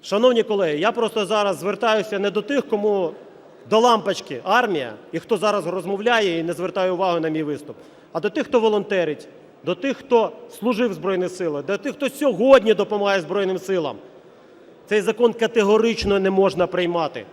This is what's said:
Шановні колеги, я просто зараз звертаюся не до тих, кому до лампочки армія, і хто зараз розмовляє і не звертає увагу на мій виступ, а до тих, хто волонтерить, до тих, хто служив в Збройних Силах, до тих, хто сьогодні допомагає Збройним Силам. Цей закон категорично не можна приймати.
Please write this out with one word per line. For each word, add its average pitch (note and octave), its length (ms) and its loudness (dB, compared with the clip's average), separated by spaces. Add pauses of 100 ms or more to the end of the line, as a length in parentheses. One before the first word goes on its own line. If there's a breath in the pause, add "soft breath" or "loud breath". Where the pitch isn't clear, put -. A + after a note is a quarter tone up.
Шановні A3+ 420 2
колеги, G3 340 0
я G3 140 0
просто A3+ 340 -2
зараз G3+ 320 0
звертаюся G#3 600 -2
не G3+ 120 0
до G#3 100 -4
тих, C#4 260 -2
кому G3+ 440 0 (580)
до G#3+ 100 6
лампочки G3+ 640 0
армія, F#3 500 0 (180)
і E3 80 -6
хто A3 180 -4
зараз G3+ 300 0
розмовляє F#3+ 720 0
і E3 40 -4
не E3+ 100 -4
звертає F#3 380 -2
увагу F3 280 0
на D#3+ 100 -2
мій D#3 140 -2
виступ, C#3+ 320 -8 (380 loud breath)
а E3 60 -2
до F3+ 100 -2
тих, B3+ 180 -4
хто B3 120 2
волонтерить, G3 680 0 (360)
до F3+ 120 -2
тих, C4+ 220 -4
хто A3+ 340 2 (280)
служив A#3 300 0
в F#3+ 40 -6
Збройних F3+ 380 -2
Силах, D#3 340 -4
до G3 120 -2
тих, C4 160 -6
хто C4+ 160 -4
сьогодні B3 640 4
допомагає G3+ 480 0
Збройним F#3+ 360 -2
Силам. E3+ 380 -4 (920)
Цей G#3 140 2
закон A3 320 2
категорично G#3+ 880 2
не F#3+ 100 2
можна F#3 380 2
приймати. E3+ 640 -2